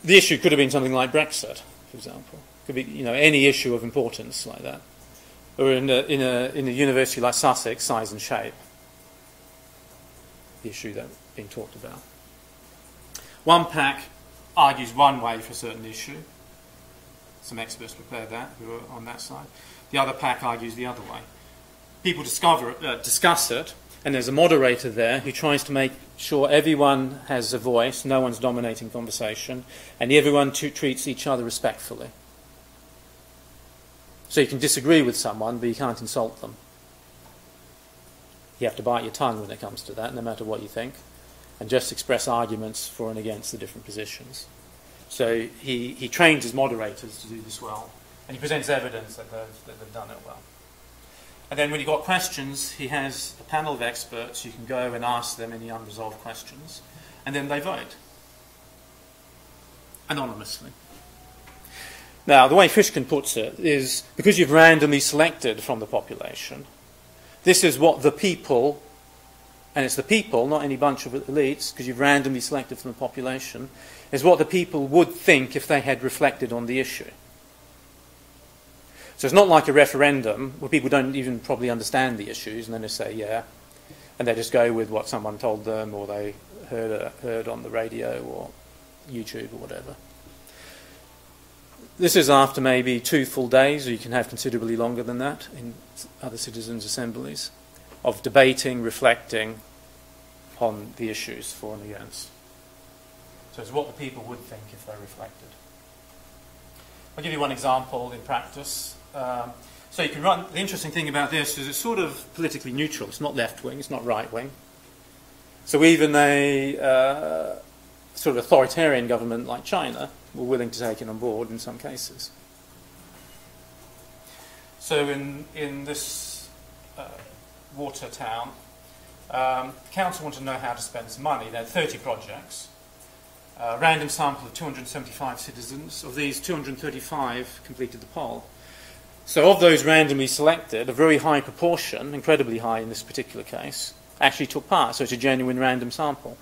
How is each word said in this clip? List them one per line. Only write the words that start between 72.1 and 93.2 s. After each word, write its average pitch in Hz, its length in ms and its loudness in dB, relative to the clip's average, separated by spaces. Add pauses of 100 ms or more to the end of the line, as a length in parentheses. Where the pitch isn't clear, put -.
selected 135 380 -6
from 131 140 -12
the 113 60 -14
population, 131 720 -8 (440)
is 135 100 -2
what 170 140 10
the 156 80 4
people 165 420 0
would 165 260 6
think 131 440 4
if - 100 -6
they 143 140 4
had 127 200 -2
reflected 127 520 0
on 120 140 -4
the 127 120 0
issue. - 320 -6 (2000)
So 139 100 -2
it's 135 80 0
not 202 120 12
like 160 200 8
a 143 60 2
referendum 135 840 4
where 139 100 -8
people 139 200 2
don't 135 260 2
even 127 240 -4
probably 123 300 -4
understand 120 480 0
the 104 140 -8
issues, 110 340 -10
and 113 80 -10
then 113 80 -8
they 110 60 -10
say, 107 260 -8
"Yeah," 110 300 -6 (720)
and 123 100 -2
they 117 60 2
just 113 180 -2
go 120 220 4
with 110 160 -2
what 107 180 -4
someone 107 300 -6
told 107 260 -2
them 110 300 -4
or 101 140 -8
they 104 260 -6 (360)
heard, 113 220 -4
uh, - 180 -6 (120)
heard 113 260 -6
on 117 140 -8
the 120 80 -14
radio 113 540 -6
or 127 260 -12 (580)
YouTube 113 460 -10
or 117 40 -16
whatever. - 380 -14 (2000)
This 175 160 4
is 143 160 6
after 135 300 6
maybe 127 380 2
two 131 280 0